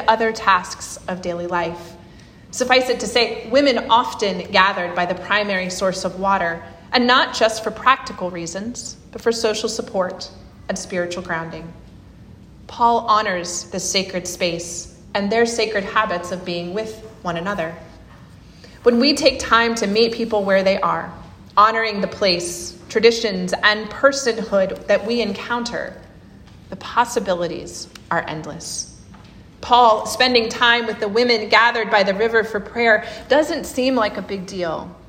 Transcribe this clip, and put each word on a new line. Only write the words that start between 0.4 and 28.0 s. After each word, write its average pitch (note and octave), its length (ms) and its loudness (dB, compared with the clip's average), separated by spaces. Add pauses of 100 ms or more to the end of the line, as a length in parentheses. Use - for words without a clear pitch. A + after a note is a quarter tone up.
of F3+ 140 -6
daily F3 260 -6
life. E3+ 460 -4 (580)
Suffice B3+ 380 2
it A3 100 0
to G#3+ 80 -4
say, A3+ 420 0
women C4 400 2
often G3+ 640 0
gathered F#3+ 440 2
by F3+ 100 0
the F3+ 100 -2
primary G3 540 -2
source F#3 340 -2
of F3+ 160 -6
water, F#3 440 0 (280)
and B3 140 4
not B3+ 300 4
just A3 280 2
for A3 60 -2
practical G#3+ 640 0
reasons, F#3 640 -10 (160)
but - 100 -14
for A#3 100 2
social A3+ 380 0
support F#3+ 600 -4 (380)
and G3 100 -4
spiritual F3+ 460 -4
grounding. E3 480 -8 (920)
Paul A#3 360 2
honors G#3 640 0
this - 240 -6
sacred F#3 380 -2
space - 720 -6 (140)
and G3+ 180 0
their A#3 140 4
sacred G#3+ 380 -2
habits F#3 480 -2
of F3+ 140 -8
being F3 280 -6
with A3 300 -8 (180)
one E3+ 160 -4
another. E3+ 380 -4 (1080)
When A#3+ 160 6
we C#4+ 140 4
take D4 260 2
time A#3 360 2
to A3 120 -2
meet A3+ 260 2
people A3 300 -2
where F#3+ 200 2
they F#3+ 160 2
are, E3 340 -2 (440)
honoring G#3+ 440 4
the F#3+ 60 -2
place, - 800 -2
traditions, G#3+ 680 4 (100)
and G#3+ 260 2
personhood G#3+ 1000 0
that G3+ 180 2
we A#3 160 0
encounter, G#3+ 800 -6 (680)
the F#3+ 80 -12
possibilities F3+ 1120 -2 (200)